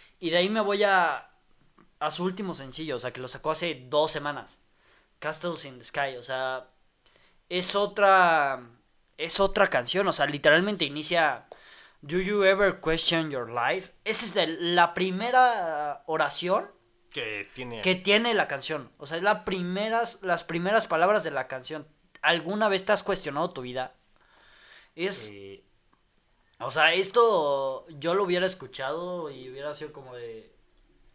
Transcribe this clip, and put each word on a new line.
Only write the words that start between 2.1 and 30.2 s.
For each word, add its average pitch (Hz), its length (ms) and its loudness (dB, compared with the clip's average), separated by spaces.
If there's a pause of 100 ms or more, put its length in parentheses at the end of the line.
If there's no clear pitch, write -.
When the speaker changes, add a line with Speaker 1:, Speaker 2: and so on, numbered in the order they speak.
Speaker 1:
su 175 140 -2
último 185 300 -4
sencillo, 135 420 -8
o - 20 -4
sea, 120 140 -6
que 123 80 -12
lo 127 80 -10
sacó 147 220 -6
hace 156 400 -4
dos 151 200 4
semanas, 143 500 -6 (580)
Castles 156 480 -6
in 127 120 -16
the 113 60 -14
Sky, 139 340 -4
o 120 40 -16
sea, 131 460 -6 (800)
es 180 260 0
otra, 185 840 4 (560)
es 165 220 0
otra 196 280 4
canción, 170 400 0
o 165 60 2
sea, 147 120 2
literalmente 156 600 4
inicia, 151 600 0 (540)
"Do 151 180 -4
you 196 260 0
ever 190 360 4
question 160 500 0
your 120 200 -6
life?". 131 420 -2 (120)
Esa 214 200 0
es 190 100 -4
de 180 120 2
la 170 480 2
primera 185 1120 0
oración 160 640 0 (400)
Speaker 2:
Que 107 440 -8
tiene 120 280 -10
Speaker 1:
que 185 140 2
tiene 202 380 2
la 175 140 2
canción, 139 480 -6
o 147 100 -18
sea, 160 120 -6
es 170 40 -8
la 208 220 0
primeras, 202 800 -2
las 175 220 -2
primeras 185 420 0
palabras 175 380 2
de 160 80 -6
la 131 160 -4
canción. 143 380 -10 (360)
"¿Alguna 170 480 2
vez 185 160 0
te 214 60 4
has 202 100 2
cuestionado 170 480 -2
tu 135 120 -12
vida?". 123 320 -8 (1000)
Es 175 360 -2
Speaker 2:
Eh. 98 320 -18 (960)
Speaker 1:
o 123 100 -6
sea, 156 220 4
esto 170 960 2
yo 160 260 -2
lo 202 100 2
hubiera 180 220 2
escuchado 165 840 -6
y 131 200 -16
hubiera 139 240 -10
sido 147 180 -12
como 131 220 -18
de, 117 380 -16 (640)